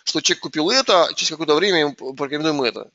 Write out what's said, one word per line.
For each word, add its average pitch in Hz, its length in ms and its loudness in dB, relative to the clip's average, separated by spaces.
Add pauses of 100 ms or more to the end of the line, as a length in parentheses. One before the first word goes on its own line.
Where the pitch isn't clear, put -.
что - 160 -4
человек - 220 -2
купил 156 280 -2
это, 226 460 4
через - 140 -2
какое-то 151 240 0
время 175 260 2
ему 147 140 0
п-, 135 180 -10
порекомендуем 147 480 -2
это. 110 340 -2